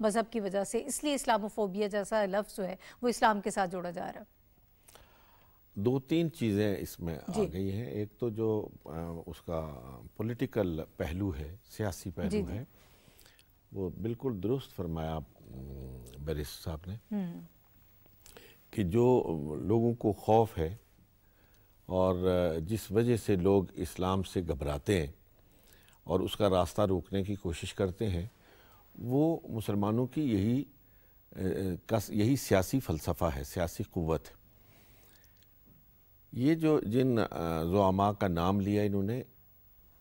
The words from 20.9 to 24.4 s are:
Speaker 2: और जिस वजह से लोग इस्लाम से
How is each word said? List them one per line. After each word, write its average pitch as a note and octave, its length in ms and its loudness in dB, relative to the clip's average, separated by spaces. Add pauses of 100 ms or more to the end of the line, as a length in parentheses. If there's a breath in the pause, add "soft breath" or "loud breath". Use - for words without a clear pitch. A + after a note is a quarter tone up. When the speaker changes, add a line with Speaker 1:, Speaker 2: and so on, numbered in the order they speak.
Speaker 2:
और F#2 260 6 (440)
जिस F#2+ 320 -4
वजह A#2 260 4
से G#2 180 2
लोग F#2+ 400 6
इस्लाम F2+ 480 0
से - 180 -2